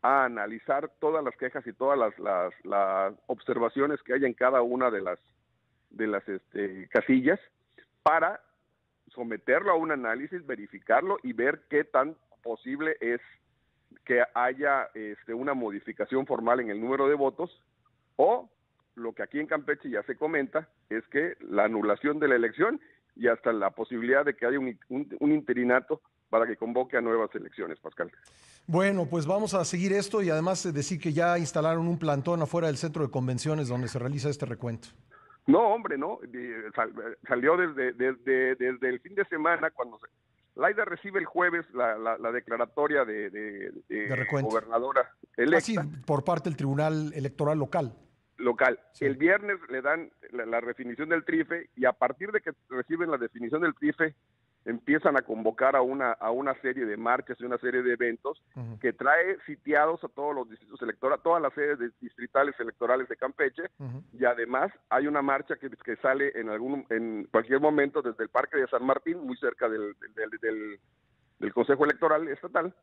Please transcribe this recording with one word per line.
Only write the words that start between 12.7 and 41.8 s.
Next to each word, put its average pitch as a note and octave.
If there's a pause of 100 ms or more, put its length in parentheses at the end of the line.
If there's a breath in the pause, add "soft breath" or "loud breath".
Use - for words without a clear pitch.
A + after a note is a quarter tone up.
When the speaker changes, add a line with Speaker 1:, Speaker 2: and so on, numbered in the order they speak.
Speaker 1:
es A#2 (840)
que B2 (120)
haya, C3
este, G#2+
una C3+
modificación A2+
formal A#2+
en A#2
el G#2
número C3+
de D3
votos, C#3 (540)
o F#3+ (460)
lo A#2
que G#2+
aquí C#3+
en D#3
Campeche D3
ya G#2
se B2+
comenta, D#3 (220)
es A2
que D3+
la G#2
anulación G#2+
de D3
la B2+
elección D3 (360 soft breath)
y A#2
hasta A#2
la G2
posibilidad B2
de C#3+
que A#2+
haya C#3
un, B2+ (100)
un, C#3
un D3
interinato B2 (300)
para A2+
que A2+
convoque B2
a A#2+
nuevas A2+
elecciones, F2
Pascal. - (540 soft breath)
Speaker 2:
Bueno, F#3
pues D#3
vamos G3
a F#3
seguir F#3
esto G3+
y F#3+
además, E3
eh, E3+
decir C#3+
que D#3
ya E3+
instalaron E3
un E3+
plantón D#3+
afuera E3
del D3
centro D#3
de C#3
convenciones C3
donde B2
se A#2
realiza C3+
este C#3+
recuento. A#2+ (580 soft breath)
Speaker 1:
No, A3+
hombre, G3+
no. D#3 (120)
Eh, A#2+ (100)
sal-, A2+ (340)
salió C3+
desde, D3
desde, C3
desde B2+
el B2
fin F#3
de G3
semana D#3+
cuando A#2
se, - (480)
Laida G3+
recibe G3
el E3+
jueves E3+
la, A#2